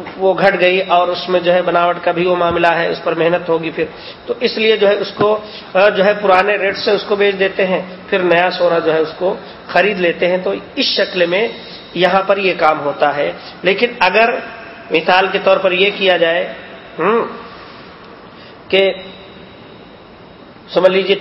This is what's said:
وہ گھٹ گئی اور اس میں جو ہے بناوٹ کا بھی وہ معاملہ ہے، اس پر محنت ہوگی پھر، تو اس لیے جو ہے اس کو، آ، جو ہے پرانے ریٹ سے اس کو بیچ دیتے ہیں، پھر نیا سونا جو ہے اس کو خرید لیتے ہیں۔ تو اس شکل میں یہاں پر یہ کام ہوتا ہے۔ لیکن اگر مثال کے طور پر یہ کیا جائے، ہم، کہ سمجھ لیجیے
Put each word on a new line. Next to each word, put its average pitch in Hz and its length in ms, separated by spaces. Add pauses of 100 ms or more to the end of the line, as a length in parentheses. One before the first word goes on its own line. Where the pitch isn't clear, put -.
(160)
وہ 190 180
گھٹ 180 260
گئی 180 200
اور 180 280
اس 175 200
میں 180 120
جو 175 140
ہے 180 80
بناوٹ 175 400
کا 175 80
بھی 175 160
وہ 180 100
معاملہ 170 300
ہے، 170 220
اس 165 160
پر 165 100
محنت 170 340
ہوگی 165 220
پھر، 160 140 (420)
تو - 140
اس 233 180
لیے 220 180
جو 202 120
ہے 202 60
اس 208 200
کو، 208 240 (360)
آ، 190 140
جو 185 160
ہے 208 100
پرانے 196 420
ریٹ 196 200
سے - 140
اس 196 180
کو 208 80
بیچ 196 220
دیتے 190 280
ہیں، 180 160 (260)
پھر 196 100
نیا 180 320
سونا 175 280
جو 160 160
ہے 160 40
اس 156 200
کو 190 180 (320)
خرید 185 320
لیتے 175 280
ہیں۔ 180 160
تو 196 100 (220)
اس 269 100
شکل 185 400
میں 196 220 (460)
یہاں 185 320
پر 196 100
یہ 190 220
کام 156 220
ہوتا 143 360
ہے۔ 165 160 (300)
لیکن 202 240 (140)
اگر 220 340 (560)
مثال 180 420
کے 196 120
طور 190 120
پر 190 160
یہ 190 260
کیا 185 180
جائے، 170 360 (460)
ہم، 196 280 (1400)
کہ 190 240 (1800)
سمجھ 185 160
لیجیے 190 300